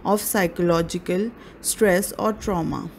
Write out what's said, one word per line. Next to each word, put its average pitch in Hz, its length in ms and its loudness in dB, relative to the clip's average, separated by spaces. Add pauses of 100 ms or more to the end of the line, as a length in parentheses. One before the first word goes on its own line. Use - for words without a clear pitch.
of 208 160 2
psychological 175 1080 0 (300)
stress 196 580 2
or 214 140 0
trauma. 170 680 -4